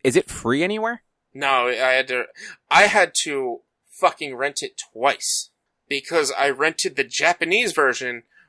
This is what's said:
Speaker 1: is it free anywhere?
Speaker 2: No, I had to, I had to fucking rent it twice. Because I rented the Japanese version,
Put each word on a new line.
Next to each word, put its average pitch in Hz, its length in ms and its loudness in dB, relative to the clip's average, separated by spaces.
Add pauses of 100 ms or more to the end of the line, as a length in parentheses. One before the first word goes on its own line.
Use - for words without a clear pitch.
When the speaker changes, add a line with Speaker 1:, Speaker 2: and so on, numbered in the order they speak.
Speaker 1:
is 127 100 2
it - 160 2
free 131 320 -2
anywhere? 220 400 -4 (320)
Speaker 2:
No, 135 320 0
I 127 60 0 (220)
had 131 140 2
to, 123 180 -4 (440)
I 165 120 8
had 202 300 4 (120)
to 135 380 -4 (280)
fucking 151 460 -2
rent 135 260 -4
it - 180 -12 (120)
twice. - 560 -2 (400)
Because 143 500 -2
I 139 100 2
rented 143 480 -2
the 139 80 -2
Japanese 175 680 0
version, 127 500 0 (260)